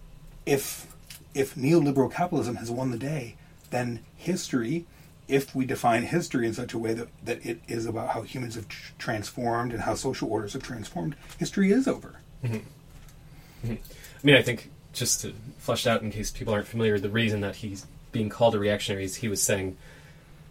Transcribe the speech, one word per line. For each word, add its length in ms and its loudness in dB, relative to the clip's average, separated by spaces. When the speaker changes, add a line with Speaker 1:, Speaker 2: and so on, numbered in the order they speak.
Speaker 1:
if, 420 0
if 220 0
neoliberal 560 6
capitalism 440 0
has 160 -6
won 200 -2
the 60 -2
day, 380 -6
then 300 -2
history, 720 -2
if 280 2
we 100 2
define 380 2
history 440 0
in 60 0
such 200 -6
a 40 -2
way 160 0
that, 140 -6
that 220 -4
it 220 -6
is 180 -4
about 240 -2
how 140 -2
humans 320 -6
have 120 -10
tr-, 300 -14
transformed 760 -2
and 100 -4
how 100 2
social 380 -2
orders 220 -2
have 100 -8
transformed, 520 -6
history 340 4
is 160 6
over. 320 -4
Speaker 2:
Mm-hmm. 120 -2
Mm-hmm. 1160 -12
I 520 -12
mean, 100 12
I 60 10
think 280 -2
just 280 0
to 120 -8
flesh 260 0
out 160 4
in 100 -4
case 200 -4
people 220 -2
aren't 140 0
familiar, 320 4
the 100 -2
reason 320 2
that 160 -4
he's 280 -8
being 180 0
called 260 6
a 40 2
reactionary 440 0
is 140 -6
he 100 -2
was 140 -2
saying, 360 0